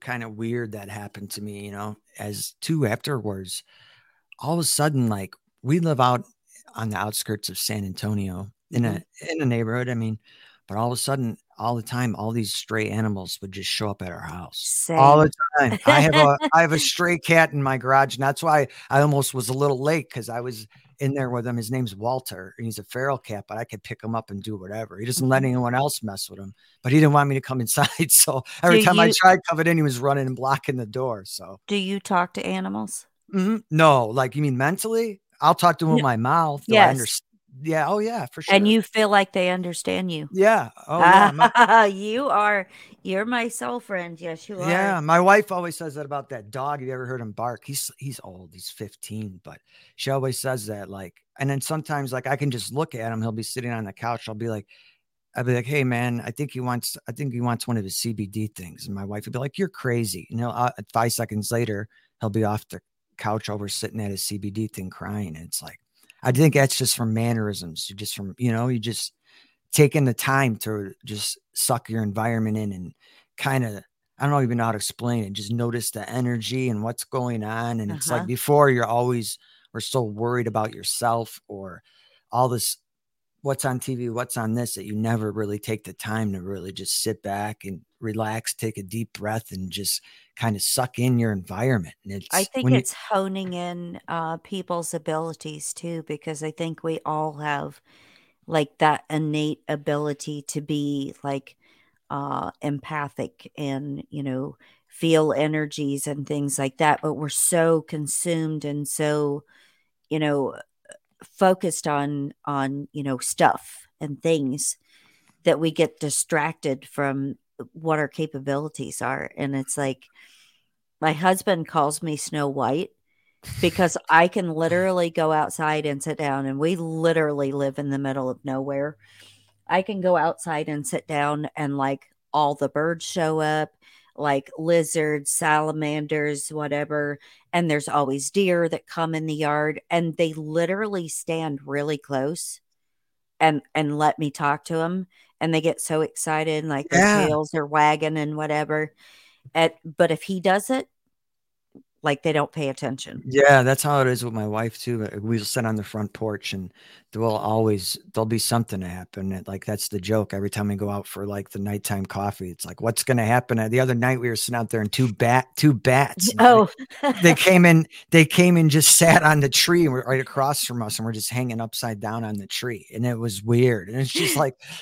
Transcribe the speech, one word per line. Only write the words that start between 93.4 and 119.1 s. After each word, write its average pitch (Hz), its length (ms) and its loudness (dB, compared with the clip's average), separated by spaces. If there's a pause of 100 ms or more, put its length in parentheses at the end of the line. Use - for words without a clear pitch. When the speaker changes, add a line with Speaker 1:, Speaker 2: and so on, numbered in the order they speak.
Speaker 2:
in, 175 560 -8
uh, 165 300 -6
people's 180 560 -6
abilities 156 800 -6
too, 170 300 -8
because 151 380 -10
I 156 80 -6
think 165 320 -8
we 160 220 -4
all 151 300 -4
have, 147 460 -6 (640)
like, 156 320 -2
that 151 320 2
innate 151 580 -2
ability 147 800 -4
to 147 120 -6
be, 143 540 -4 (100)
like, 139 320 -8 (540)
uh, 139 420 -6 (100)
empathic 147 960 -8
and, 139 520 -6
you 147 120 -8
know, 139 360 -6 (300)
feel 156 460 4
energies 147 720 -2
and 143 200 -6
things 143 320 -4
like 135 200 -4
that, 151 240 4
but 151 120 -2
we're 147 160 -6
so 165 520 2
consumed 156 840 -4
and 147 240 -6
so, 147 560 -2 (640)
you 156 100 -2
know, 143 340 0
uh, - 80 -16 (600)
focused 185 640 0
on, 143 460 -2 (120)
on, 139 460 -4
you 147 120 -8
know, 131 140 -2
stuff - 680 2 (120)
and 147 220 -8
things 143 560 0 (640)
that 151 160 4
we 160 120 0
get 156 280 0
distracted 151 880 -2
from 139 500 -4 (360)
what 160 260 -2
our 143 80 -2
capabilities 143 920 -6
are, 123 340 -6